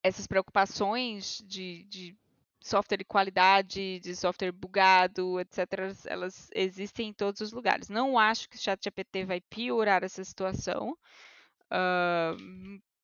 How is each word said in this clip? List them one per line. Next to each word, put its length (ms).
essas 240
preocupações 1200
de, 440
de 280
software 340
de 60
qualidade, 960
de 160
software 380
bugado, 880
et 120
cetera, 400
elas 480
existem 560
em 40
todos 280
os 100
lugares. 380
Não 280
acho 320
que 60
o 40
chat 220
G 100
P 120
T 220
vai 160
piorar 640
essa 180
situação, 760
ah, 680